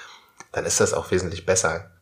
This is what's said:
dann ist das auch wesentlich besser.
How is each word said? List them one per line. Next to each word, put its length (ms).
dann 120
ist 160
das 140
auch 180
wesentlich 340
besser. 440